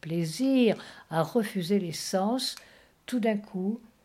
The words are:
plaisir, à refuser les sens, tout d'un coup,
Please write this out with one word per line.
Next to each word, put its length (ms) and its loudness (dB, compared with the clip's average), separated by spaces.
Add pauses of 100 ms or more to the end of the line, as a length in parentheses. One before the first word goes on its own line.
plaisir, 760 2 (340)
à 140 0
refuser 560 0
les 140 -4
sens, 640 -2 (500)
tout 140 -2
d'un 180 2
coup, 420 -4 (260)